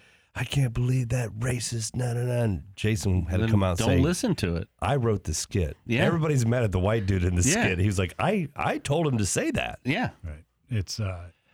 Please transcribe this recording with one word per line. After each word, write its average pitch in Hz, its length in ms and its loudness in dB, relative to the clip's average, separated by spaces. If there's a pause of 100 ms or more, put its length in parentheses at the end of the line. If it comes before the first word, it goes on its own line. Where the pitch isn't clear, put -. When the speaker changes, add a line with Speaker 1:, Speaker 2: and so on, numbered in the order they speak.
(340)
Speaker 1:
"I - 120 -4
can't 131 280 0
believe 123 360 0
that 123 200 -2
racist, 113 680 -6
na, 123 180 -2
na, 120 100 -2
na." 123 180 0
And 95 220 0 (120)
Jason 95 520 0
had 85 80 -2
to 95 80 2
Speaker 2:
Then 113 80 2
Speaker 1:
come 104 100 4
out 92 180 2
and - 80 2
Speaker 2:
don't - 100 4
Speaker 1:
say, - 20 6
Speaker 2:
listen 180 380 2
to 87 180 -2
it. 87 120 -4 (140)
Speaker 1:
"I 117 140 0
wrote 117 300 0
the 82 100 -2
skit." - 500 -2
Speaker 2:
Yeah. 120 200 2
Speaker 1:
Everybody's 151 380 2
mad 120 200 2
at 104 80 0
the 92 80 2
white 104 260 2
dude 95 180 2
in 90 120 2
the 90 120 4
Speaker 2:
Yeah. 196 180 2
Speaker 1:
skit. 92 120 0
He 95 80 2
was 98 140 0
like, 90 180 -2
"I, 175 380 0
I 190 240 -2
told 156 260 0
him 131 140 0
to 101 80 0
say 262 240 -2
that." 60 320 -4
Speaker 2:
Yeah. 190 260 0 (140)
Speaker 3:
Right. 78 200 -12 (280)
It's, 104 280 -4
uh, 92 260 -6 (280)